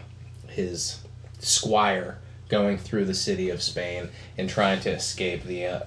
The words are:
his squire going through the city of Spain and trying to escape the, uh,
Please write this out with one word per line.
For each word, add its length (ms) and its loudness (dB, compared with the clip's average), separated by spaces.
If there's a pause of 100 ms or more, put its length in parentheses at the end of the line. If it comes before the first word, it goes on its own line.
(500)
his 500 -2 (400)
squire 800 4 (320)
going 280 4
through 280 0
the 80 2
city 360 0
of 140 -2
Spain 460 -2 (280)
and 120 0
trying 320 4
to 80 0
escape 560 -2
the, 220 -4
uh, 200 -2